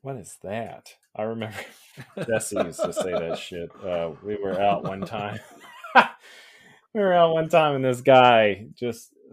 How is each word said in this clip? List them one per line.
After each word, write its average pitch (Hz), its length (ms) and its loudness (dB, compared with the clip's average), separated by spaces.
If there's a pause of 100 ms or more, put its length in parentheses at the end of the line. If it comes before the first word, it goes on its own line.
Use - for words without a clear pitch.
"What 135 140 -12
is - 280 -18
that?" 104 520 -12 (180)
I 107 100 -8
remember 110 340 -8 (360)
<laughs> - 320 -14
Jesse - 300 -2
used - 240 -4
to - 140 -4
say - 180 -4
that 85 260 -4
shit. 85 320 -12 (140)
Uh, 85 300 -4 (100)
we 104 140 -6
were 95 240 -4
out 101 220 0
one 95 180 -8
time. 104 380 -8 (540)
<laughs> - 160 4 (840)
We 226 80 -4
were 190 120 2
out 170 200 4
one 160 160 0
time, 156 260 2
and 131 100 -2
this 123 160 -2
guy 120 760 6
just, - 380 -10 (200)